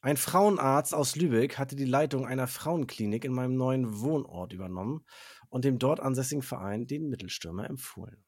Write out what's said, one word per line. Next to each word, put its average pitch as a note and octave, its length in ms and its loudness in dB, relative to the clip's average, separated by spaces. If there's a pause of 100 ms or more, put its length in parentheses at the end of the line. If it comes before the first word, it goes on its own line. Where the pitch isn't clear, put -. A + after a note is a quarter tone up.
Ein C#3+ 160 2
Frauenarzt D3+ 760 4
aus D3 220 0
Lübeck C#3 420 4
hatte C3+ 200 -4
die C#3 80 -2
Leitung C3+ 420 2
einer B2+ 220 -2
Frauenklinik B2+ 760 -2
in C3+ 80 -2
meinem B2+ 220 0
neuen B2+ 460 2
Wohnort A#2+ 520 -2
übernommen F#2 520 -6 (460)
und B2+ 140 -2
dem C3 140 4
dort C3+ 220 2
ansässigen C3+ 420 -2
Verein G#2 460 -4
den D3+ 220 -4
Mittelstürmer F#2 600 -8
empfohlen. - 580 -12